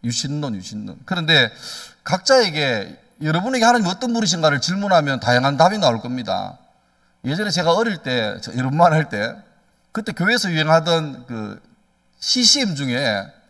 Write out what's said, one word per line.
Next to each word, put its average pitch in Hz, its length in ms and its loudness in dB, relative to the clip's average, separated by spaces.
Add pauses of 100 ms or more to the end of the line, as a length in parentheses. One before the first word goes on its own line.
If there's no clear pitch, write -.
유신론, 139 520 -4
유신론. 98 500 -12
그런데 156 460 2 (520)
각자에게, 151 920 0 (240)
여러분에게 190 420 0
하나님 233 240 4
어떤 240 260 -4
분이신가를 160 480 0
질문하면 170 580 0
다양한 127 380 2
답이 185 200 6
나올 123 240 2
겁니다. 98 560 -6 (680)
예전에 175 260 -4
제가 170 240 2
어릴 214 240 0
때, 120 440 -4
저 - 160 -14
여러분만 151 360 4
할 156 160 2
때, 107 260 -4 (560)
그때 214 200 -6
교회에서 202 400 0
유행하던 156 760 2
그 107 340 -10 (580)
씨씨엠 247 560 0
중에 123 500 -2 (240)